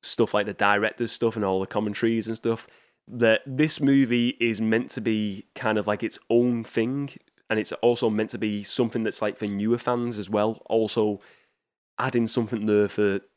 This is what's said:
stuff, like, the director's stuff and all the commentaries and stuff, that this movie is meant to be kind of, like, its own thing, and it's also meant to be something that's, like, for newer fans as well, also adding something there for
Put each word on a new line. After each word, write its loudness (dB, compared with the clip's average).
stuff, 0
like, 2
the -6
director's 0
stuff -2
and -2
all 0
the -4
commentaries -2
and -6
stuff, -4
that 2
this -2
movie 4
is 0
meant 0
to -8
be -2
kind 0
of, -2
like, -2
its -6
own 2
thing, -4
and 0
it's -6
also 2
meant 0
to -10
be -4
something -2
that's, -4
like, -4
for -4
newer 0
fans -4
as -10
well, 0
also 0
adding 0
something -2
there 4
for 2